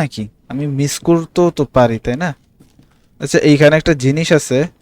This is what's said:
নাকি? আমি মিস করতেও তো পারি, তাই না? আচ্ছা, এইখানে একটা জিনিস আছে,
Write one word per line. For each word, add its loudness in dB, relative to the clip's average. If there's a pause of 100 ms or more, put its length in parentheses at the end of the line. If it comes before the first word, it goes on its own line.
নাকি? -6 (220)
আমি -6 (140)
মিস -2 (120)
করতেও 0
তো -4 (120)
পারি, 2
তাই -4
না? -4 (920)
আচ্ছা, -2
এইখানে 4
একটা 0 (120)
জিনিস 0 (100)
আছে, -2 (240)